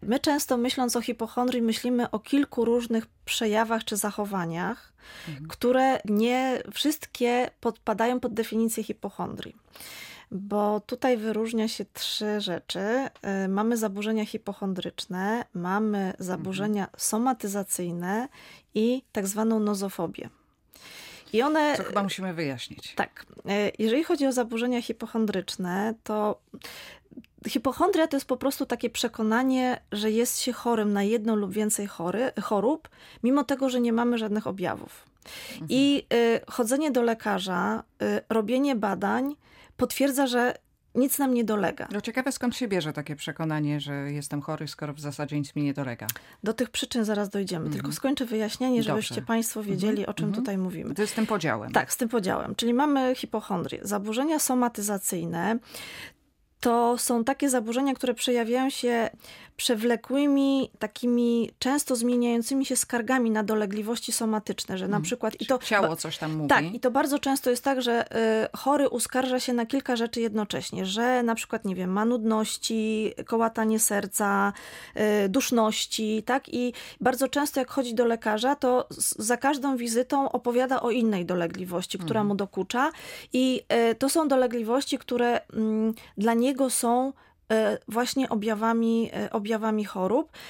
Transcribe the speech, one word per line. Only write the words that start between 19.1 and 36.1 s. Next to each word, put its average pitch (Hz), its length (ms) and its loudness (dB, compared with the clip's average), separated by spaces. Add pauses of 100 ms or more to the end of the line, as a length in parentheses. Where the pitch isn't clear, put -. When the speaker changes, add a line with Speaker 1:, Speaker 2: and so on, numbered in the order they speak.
Speaker 1:
tak 196 160 -2
zwaną 220 320 2
nozofobię. 196 720 -2 (1040)
I 214 80 4
one 262 360 4
Speaker 2:
Co - 60 -4
chyba 202 200 -2
musimy 185 300 -4
wyjaśnić. 143 600 -6
Speaker 1:
Tak. - 300 -4 (200)
Y, 202 340 0
jeżeli 226 240 2
chodzi 285 240 2
o 269 40 4
zaburzenia 240 500 0
hipochondryczne, 208 1120 -2 (100)
to 214 360 -2 (1080)
hipochondria 320 600 2
to 277 100 -2
jest 269 100 -4
po 254 100 0
prostu 269 280 -2
takie 240 240 -2
przekonanie, 254 920 0 (100)
że 214 200 0
jest 233 280 2
się 247 140 -2
chorym 220 400 0
na 202 100 2
jedną 220 320 2
lub 202 180 -2
więcej 214 340 0
chory-, 190 440 -2 (100)
chorób, 226 480 0 (340)
mimo 269 200 4
tego, 269 260 0
że 247 120 2
nie 233 120 2
mamy 240 240 2
żadnych 214 300 -2
objawów. - 580 -6 (460)
Speaker 2:
Mhm. 160 180 -10
Speaker 1:
I, 277 440 4